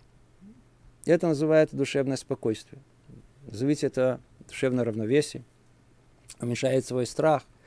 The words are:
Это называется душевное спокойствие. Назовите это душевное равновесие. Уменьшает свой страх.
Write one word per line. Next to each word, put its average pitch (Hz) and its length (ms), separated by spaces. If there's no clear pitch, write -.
Это 170 220
называется 156 460
душевное 135 440
спокойствие. - 640
Назовите 139 400
это 127 340
душевное 127 380
равновесие. 117 580
Уменьшает 127 460
свой 123 220
страх. 151 380